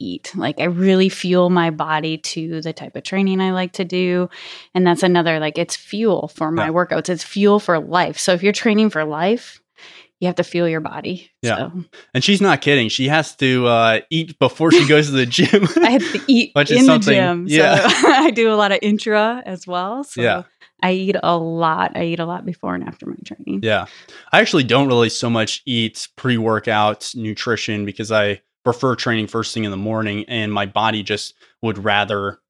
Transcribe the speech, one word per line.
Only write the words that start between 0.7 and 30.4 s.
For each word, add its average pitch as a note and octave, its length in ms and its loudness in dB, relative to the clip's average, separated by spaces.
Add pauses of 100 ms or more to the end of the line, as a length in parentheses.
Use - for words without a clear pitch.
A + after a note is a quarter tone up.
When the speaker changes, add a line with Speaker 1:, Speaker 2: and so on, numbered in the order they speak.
Speaker 1:
fuel F3+ 400 2
my E3+ 220 2
body D#3 480 -4
to D#3+ 420 -8
the D#3+ 100 -8
type C#3 240 -14
of C3+ 80 -12
training F#3+ 380 -2
I F#3+ 100 0
like F#3 220 -4
to G3 100 -6
do. F3+ 460 -2 (440)
And F3+ 140 2
that's F3 160 4
another, E3+ 380 2
like, D3+ 160 -4
it's E3+ 180 -4
fuel G3+ 540 -2
for D#3+ 220 -4
my D#3+ 160 -2
Speaker 2:
Yeah. D#3+ 40 -4
Speaker 1:
workouts. E3+ 380 -2
It's E3+ 120 -4
fuel G3+ 380 2
for F3+ 200 0
life. E3+ 380 -2
So - 140 0
if F3 120 0
you're G3 100 2
training G#3+ 380 2
for D#3 120 -4
life, E3 580 -4 (600)
you F3+ 60 0
have F3 80 -2
to F3 80 -2
fuel E3+ 260 -2
your D#3+ 100 -2
body. D#3 500 -10 (120)
Speaker 2:
Yeah. A2+ 160 -2
Speaker 1:
So. E3+ 260 -8 (300)
Speaker 2:
And D3+ 100 -2
she's G3 160 2
not F#3+ 220 2
kidding. C#3 260 2
She C3 220 -2
has D3+ 260 0
to, B2+ 320 2
uh, A2+ 320 4 (100)
eat D#3+ 300 -4
before D#3 320 2
she D#3+ 160 6
goes D3+ 200 4
to C#3+ 40 -6
the C3 140 2
gym. E3+ 480 2
<laughs> - 100 -4
Speaker 1:
I A3+ 60 4
have C#4 240 2
to G#3+ 140 -6
eat A#3+ 260 4
Speaker 2:
Which C#3+ 180 2
is A#3+ 80 4
Speaker 1:
in C4 60 6
the B3+ 80 8
Speaker 2:
something, G#3+ 200 4
Speaker 1:
gym. F3+ 360 0
Speaker 2:
yeah. D#3+ 400 4
Speaker 1:
So E4+ 180 2
<laughs> - 20 -
I C#4 220 4
do A3+ 220 2
a - 20 2
lot G3+ 160 2
of G3 100 2
intra G#3+ 640 0
as F#3 220 -12
well. G3 380 -6
So - 160 -10
Speaker 2:
Yeah. A#2+ 220 0 (380)
Speaker 1:
I F#3 120 2
eat F#3+ 280 0
a E3+ 160 2
lot. E3 600 -2
I E3+ 80 -4
eat E3 140 -4
a E3 60 -6
lot F3 200 -8
before E3 280 -8
and - 120 -8
after - 200 -16
my - 200 -12
training. - 380 -10
Speaker 2:
Yeah. G2+ 240 0 (440)
I E3 80 4
actually F#3 240 2
don't B2+ 240 2
really A#2+ 220 2
so A#2+ 200 -4
much A2+ 360 -2
eat A#2 500 -6
pre-workout A2 1000 0
nutrition G#2+ 680 -4
because G2+ 300 -6
I G#2 260 0 (240)
prefer B2 320 0
training A2 320 -2
first A2+ 260 -6
thing A2 120 -4
in G#2 60 -4
the F#2 60 -6
morning, G#2+ 520 -4
and A2 240 -4